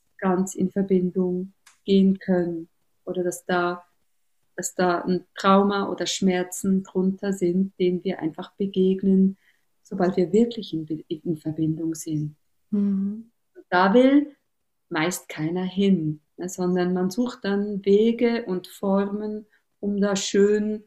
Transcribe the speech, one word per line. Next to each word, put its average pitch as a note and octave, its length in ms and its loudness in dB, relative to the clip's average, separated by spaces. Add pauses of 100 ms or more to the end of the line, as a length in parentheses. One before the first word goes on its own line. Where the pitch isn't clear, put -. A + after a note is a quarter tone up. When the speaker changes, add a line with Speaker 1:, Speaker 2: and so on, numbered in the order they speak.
(200)
Speaker 1:
ganz F#3+ 360 0
in F#3 160 -2
Verbindung F#3 800 -2 (320)
gehen F#3+ 340 4
können F3 500 -2 (360)
oder F3+ 180 -4
dass F3 220 -6
da, F3 400 -2 (720)
dass - 180 -10
da F3+ 260 0
ein F3+ 240 -2 (100)
Trauma G3 560 2
oder F3 160 -6
Schmerzen F#3+ 760 0
drunter F#3+ 500 -2
sind, F#3+ 460 0
denen F3+ 260 0
wir F#3 160 -4
einfach D#3+ 320 -8
begegnen, F#3+ 840 2 (460)
sobald F#3 340 -2
wir F3 160 0
wirklich A3+ 400 0
in D#3+ 140 -6
Be-, D#3 220 -8
in E3 280 -6
Verbindung D#3+ 580 -4
sind. D3+ 420 -8 (340)
Speaker 2:
Mhm. G3+ 600 -4 (440)
Speaker 1:
Da G3 180 4
will C4+ 420 4 (540)
meist E3+ 400 -4
keiner E3+ 360 -4
hin, F3+ 560 0 (160)
ne, F3+ 120 -10
sondern F3+ 460 0
man F#3 160 -2
sucht A#3+ 320 -4
dann G3+ 420 -4
Wege A#3 600 2
und F3+ 220 -6
Formen, G#3 800 -2 (340)
um G3+ 200 -2
da G3+ 160 0
schön G#3+ 720 0